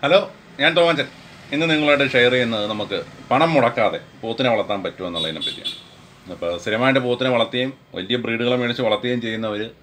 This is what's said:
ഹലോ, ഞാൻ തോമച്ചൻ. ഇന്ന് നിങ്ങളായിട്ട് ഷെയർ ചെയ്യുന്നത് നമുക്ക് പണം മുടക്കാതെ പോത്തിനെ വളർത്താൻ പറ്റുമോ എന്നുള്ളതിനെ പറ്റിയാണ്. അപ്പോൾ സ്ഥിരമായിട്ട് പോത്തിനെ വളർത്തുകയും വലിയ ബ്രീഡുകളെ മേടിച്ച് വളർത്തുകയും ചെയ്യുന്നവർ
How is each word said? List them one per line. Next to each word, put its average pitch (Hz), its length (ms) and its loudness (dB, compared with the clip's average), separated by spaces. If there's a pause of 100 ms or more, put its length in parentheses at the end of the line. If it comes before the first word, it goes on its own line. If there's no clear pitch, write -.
ഹലോ, 147 140 4 (440)
ഞാൻ 156 160 4
തോമച്ചൻ. 165 280 2 (500)
ഇന്ന് 160 160 0
നിങ്ങളായിട്ട് 147 420 4
ഷെയർ 123 220 6
ചെയ്യുന്നത് 117 360 0
നമുക്ക് 101 260 -4 (320)
പണം 151 260 4
മുടക്കാതെ 107 440 2 (240)
പോത്തിനെ 113 300 -2
വളർത്താൻ 101 320 -2
പറ്റുമോ 90 240 -8
എന്നുള്ളതിനെ 80 360 -6
പറ്റിയാണ്. - 300 -8 (580)
അപ്പോൾ 85 160 -6 (140)
സ്ഥിരമായിട്ട് 127 420 2
പോത്തിനെ 123 300 0
വളർത്തുകയും 127 360 0 (260)
വലിയ 95 260 -2
ബ്രീഡുകളെ 117 380 0
മേടിച്ച് 120 260 -2
വളർത്തുകയും 120 380 0
ചെയ്യുന്നവർ 110 360 -6 (220)